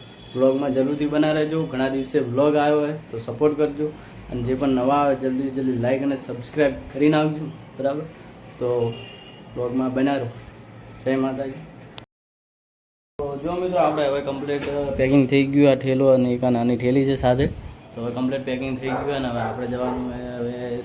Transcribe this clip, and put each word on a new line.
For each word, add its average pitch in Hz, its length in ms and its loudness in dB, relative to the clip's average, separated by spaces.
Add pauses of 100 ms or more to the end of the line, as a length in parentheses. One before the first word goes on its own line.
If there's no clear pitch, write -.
(360)
વ્લોગમાં 131 380 2
જરૂરથી 147 320 0
બના 151 260 2
રહેજો. 156 320 0
ઘણા 131 260 -2
દિવસે 135 300 -2
વ્લોગ 135 360 2
આવ્યો 147 240 4
હોય 151 180 -2 (140)
તો 117 80 -8
સપોર્ટ 143 380 0
કરજો 147 340 0 (400)
અને 123 120 -4
જે 131 120 0
પણ 139 120 0
નવા 131 280 2
આવે 143 200 4
જલ્દી 131 340 -2
જલ્દી 131 220 -2
લાઈક 123 300 0
અને 143 140 0
સબસ્ક્રાઈબ 131 580 -2 (200)
કરી 151 160 4
નાખજો, 156 420 2 (280)
બરાબર? 139 220 -2 (580)
તો 120 340 -2 (600)
વ્લોગમાં 127 380 -2
બના 139 240 0
રહો. 123 80 -4 (800)
જય 131 100 0
માતાજી. 135 360 -2 (1700)
તો 139 260 -6
જો 170 80 -4
મિત્રો, 180 260 -2
આપણે 151 300 2
હવે 143 140 0
કમ્પ્લીટ, 139 480 -4
અ, 143 220 -2
પેકિંગ 135 380 4
થઈ 139 140 4
ગયું. 139 280 6
આ 131 40 6
ઠેલો 131 320 2
અને 123 260 6
એક 123 100 -2
આ 127 60 4
નાની 120 280 2
ઠેલી 127 280 2
છે 135 100 2
સાથે. 127 320 4
તો - 580 -12
હવે 120 60 -4
કમ્પ્લીટ 127 340 -2
પેકિંગ 127 340 -4
થઈ 135 80 -6
ગયું 139 260 -2
અને 131 140 -2
હવે 120 140 -2
આપણે 120 260 -4
જવાનું 123 460 -4
છે 123 240 -8
હવે 120 480 -6